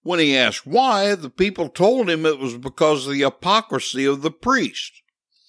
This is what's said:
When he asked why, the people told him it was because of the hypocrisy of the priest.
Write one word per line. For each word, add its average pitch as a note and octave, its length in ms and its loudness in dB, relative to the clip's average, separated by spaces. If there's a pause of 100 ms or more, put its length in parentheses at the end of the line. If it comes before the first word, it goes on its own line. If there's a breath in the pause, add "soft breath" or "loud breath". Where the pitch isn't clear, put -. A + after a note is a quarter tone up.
When E3+ 180 -2
he D3 160 4
asked A#2+ 320 0
why, G3+ 480 2
the D3+ 140 -12
people F#3 400 -2
told G#3+ 400 2
him D#3+ 160 -2
it D3+ 120 2
was B2 200 -8
because C3+ 500 0
of C#3 60 -4
the C#3 80 -2
hypocrisy C#3 800 -2
of C#3 200 0
the D#3+ 60 -2
priest. A3+ 640 -4 (580 soft breath)